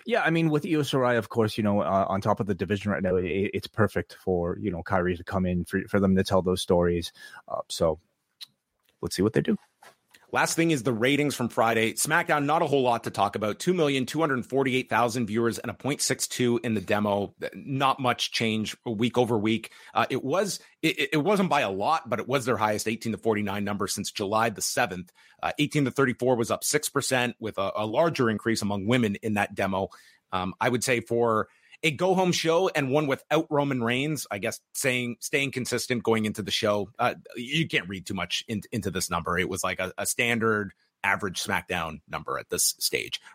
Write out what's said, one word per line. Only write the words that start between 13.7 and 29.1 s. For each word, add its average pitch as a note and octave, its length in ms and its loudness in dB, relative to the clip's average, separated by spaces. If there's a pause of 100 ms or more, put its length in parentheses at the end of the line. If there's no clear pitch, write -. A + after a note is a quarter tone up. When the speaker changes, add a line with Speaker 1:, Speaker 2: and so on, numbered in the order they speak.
Speaker 2:
million C#3 320 0
two D3+ 140 -4
hundred C#3 260 0
forty-eight B2+ 420 0
thousand A#2 380 2
viewers A2 320 0
and G#2+ 140 -8
a - 20 -6
point - 260 -4
six - 280 -2
two A#2+ 340 0
in A2+ 120 -2
the G2+ 60 0
demo. G2+ 540 0 (180)
Not C3+ 460 -2
much B2 320 0
change A2 460 -2 (100)
week A#2 320 0
over A#2 180 4
week. A2 360 0 (200)
Uh, A#2 160 2
it B2+ 140 -4
was, E3+ 380 -2 (220)
it, D#3 320 0
it - 100 4
wasn't G3 240 2
by C#3+ 140 4
a G2+ 100 0
lot, A#2+ 360 -2
but A#2 120 -2
it - 80 -8
was B2+ 160 0
their A#2+ 120 2
highest G#2+ 300 0
eighteen A2+ 240 -4
to G2 80 -4
forty-nine G#2 460 0
number G2+ 240 -2
since - 240 -6
July A2 380 0
the F#2+ 120 -8
seventh. F#2 480 -2 (320)
Uh, E2+ 160 -2
eighteen C#3+ 280 0
to A#2 40 0
thirty-four B2 460 2
was A2 160 0
up - 100 -4
six - 260 0
percent B2+ 520 0
with G#2 180 -6
a, G2 160 -2
a G#2+ 100 -2
larger B2+ 460 2
increase A2 320 0
among G2+ 240 -2
women A2+ 300 2